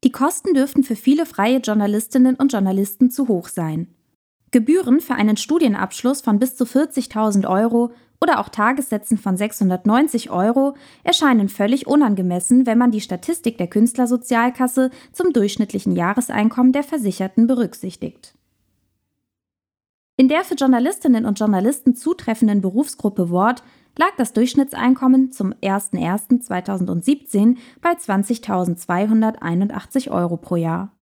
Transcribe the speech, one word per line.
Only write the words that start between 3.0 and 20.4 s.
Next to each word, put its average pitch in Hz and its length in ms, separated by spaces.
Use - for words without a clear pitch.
zu 254 180
hoch 180 200
sein. 160 400
Gebühren 262 500
für 262 140
einen 214 220
Studienabschluss 262 880
von 208 160
bis 254 180
zu 254 100
vierzigtausend 220 800
Euro 233 460
oder 320 180
auch 202 120
Tagessätzen 226 680
von 185 200
sechshundertneunzig 214 920
Euro 247 440
erscheinen 233 460
völlig 220 400
unangemessen, 208 800
wenn 233 120
man 240 140
die 214 80
Statistik 226 580
der 180 80
Künstlersozialkasse 247 1200
zum 359 200
durchschnittlichen 202 640
Jahreseinkommen 220 760
der 285 120
Versicherten 226 640
berücksichtigt. 190 880
In 262 100
der 320 160